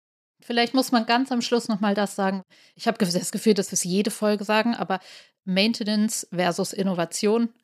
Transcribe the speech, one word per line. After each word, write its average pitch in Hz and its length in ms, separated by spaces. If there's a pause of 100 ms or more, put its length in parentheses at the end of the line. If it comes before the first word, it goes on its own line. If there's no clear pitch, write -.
(400)
Vielleicht 233 340
muss 262 180
man 233 140
ganz 247 260
am 240 100
Schluss 233 260
nochmal 202 260
das 202 220
sagen. 190 260 (340)
Ich - 120
hab 233 100
ge-, 180 140
das - 200
Gefühl, 214 220
dass 196 160
wir - 40
es 180 100
jede 202 280
Folge 208 340
sagen, 220 300
aber 185 240 (440)
Maintenance 214 880
versus 175 400
Innovation, 196 760 (140)